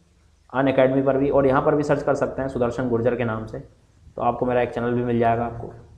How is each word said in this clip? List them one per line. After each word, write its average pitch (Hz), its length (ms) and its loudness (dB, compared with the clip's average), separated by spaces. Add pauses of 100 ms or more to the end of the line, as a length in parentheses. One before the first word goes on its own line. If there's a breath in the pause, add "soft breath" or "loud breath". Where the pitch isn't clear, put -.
(540)
अनअकैडमी 135 480 2
पर 135 160 2
भी, 139 120 0
और 139 180 4
यहाँ 135 140 2
पर 151 140 2
भी 147 80 2
सर्च 143 200 0
कर 139 120 0
सकते 127 260 -4
हैं 135 80 -4
सुदर्शन 120 400 -2
गुर्जर 117 260 0
के 120 100 -2
नाम 110 200 -4
से, 135 140 -12
तो - 640 -14
आपको 120 240 0
मेरा 123 160 2
एक 120 100 -2
चैनल 120 220 -2
भी 123 100 0
मिल 120 160 0
जाएगा 117 260 2
आपको, - 280 -10 (240)